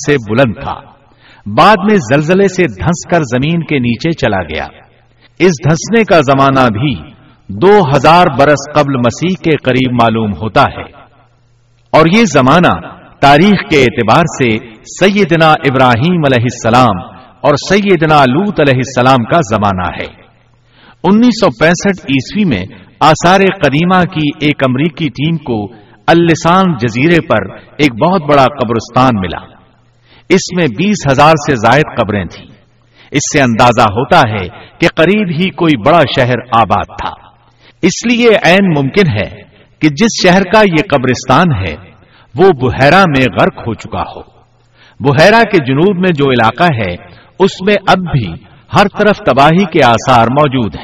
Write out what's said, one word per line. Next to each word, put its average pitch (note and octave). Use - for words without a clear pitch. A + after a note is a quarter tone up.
سے D3
بلند A#2
تھا، -
بعد D#3+
میں G#3+
زلزلے D#3
سے F#3
دھنس D#3
کر E3+
زمین C#3+
کے D3
نیچے A#2+
چلا G#2
گیا۔ D#2
اس E3+
دھنسنے G3
کا F3+
زمانہ C3+
بھی A2+
دو F#3
ہزار E3
برس C#3
قبل C#3
مسیح B2
کے D#3
قریب B2+
معلوم A2+
ہوتا A2
ہے، -
اور D#3
یہ A#3
زمانہ C#3
تاریخ D#3
کے C#3+
اعتبار A#2+
سے A2+
سیدنا E3+
ابراہیم C3
علیہ B2
السلام A#2
اور C#3+
سیدنا E3
لوط E3
علیہ C3+
السلام B2+
کا E3
زمانہ G2
ہے۔ D#2
انیس A3
سو C#3+
پینسٹھ F3+
عیسوی C#3
میں G2+
آثار E3+
قدیمہ F3
کی D#3+
ایک D3
امریکی D3
ٹیم D#3
کو A2+
اللسان E3+
جزیرے B2+
پر G2+
ایک C#3
بہت E3
بڑا C#3+
قبرستان A#2+
ملا۔ -
اس F#3
میں E3+
بیس D#3+
ہزار C#3+
سے D#3
زائد A#2+
قبریں G2+
تھیں۔ -
اس C#3+
سے C#3+
اندازہ A#2+
ہوتا A#2+
ہے G#2+
کہ E3+
قریب F3
ہی F#3
کوئی D#3+
بڑا E3
شہر B2
آباد G2+
تھا۔ -
اس G#3
لیے A#3
عین F#3+
ممکن C#3+
ہے G2+
کہ D#3
جس E3
شہر F#3
کا F#3+
یہ E3
قبرستان C3
ہے، -
وہ F#3
بحیرہ C3+
میں C3
غرق D#3
ہو A2
چکا -
ہو۔ -
بحیرہ D#3+
کے G#3+
جنوب D3+
میں F#3
جو C#3+
علاقہ C3
ہے، G2+
اس F#3+
میں G#3
اب F#3
بھی C3+
ہر G3+
طرف G#3
تباہی D3+
کے D3+
آثار A#2+
موجود B2+